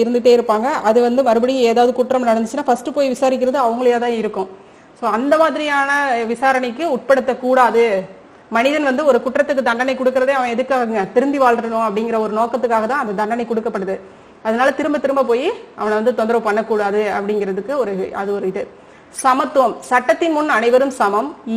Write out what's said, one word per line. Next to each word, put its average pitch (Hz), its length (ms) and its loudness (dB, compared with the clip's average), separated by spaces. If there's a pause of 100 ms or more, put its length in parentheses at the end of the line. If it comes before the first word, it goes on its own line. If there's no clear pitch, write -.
இருந்துட்டே 240 340 4
இருப்பாங்க. 226 320 2 (200)
அது 220 180 4
வந்து 240 220 0
மறுபடியும் 240 420 2
ஏதாவது 240 280 4
குற்றம் 247 320 0
நடந்துச்சுன்னா, 226 380 -2
ஃபர்ஸ்ட் 240 280 0
போய் 277 160 0
விசாரிக்கிறது 254 540 0
அவங்களே 240 380 2
தான் 240 180 -2
இருக்கும். 196 260 -4 (500)
So, - 60 -8 (140)
அந்த 285 240 2
மாதிரியான 285 480 0 (420)
விசாரணைக்கு 254 520 -2 (120)
உட்படுத்தக்கூடாது. 247 880 2 (720)
மனிதன் 285 340 2
வந்து 262 200 0
ஒரு 240 140 6
குற்றத்துக்கு 277 440 -2
தண்டனை 247 320 0
கொடுக்கறதே 262 380 0
அவன் 247 160 -2
எதுக்காகங்க? 240 460 -2 (140)
திருந்தி 277 300 2
வாழ்றணும் 226 420 0
அப்படிங்கிற 220 400 -2
ஒரு 202 140 -6
நோக்கத்துக்காக 233 520 0
தான் - 120 -2
அந்த 208 160 -6
தண்டனை 226 300 -2
கொடுக்கப்படுது. 220 460 -4 (500)
அதனால 233 220 2 (100)
திரும்ப 294 260 0
திரும்ப 277 260 0
போய் 247 180 0 (320)
அவனை 208 180 -2
வந்து 226 200 0
தொந்தரவு 226 300 0
பண்ணக்கூடாது 214 520 0 (160)
அப்படிங்கிறதுக்கு 202 560 -4 (100)
ஒரு, 202 100 -4 (280)
அது 202 160 -4
ஒரு 202 160 -4
இது. 196 100 -6 (600)
சமத்துவம், 262 520 2 (160)
சட்டத்தின் 320 460 0
முன் 302 220 0
அனைவரும் 254 420 2
சமம். 214 300 0 (260)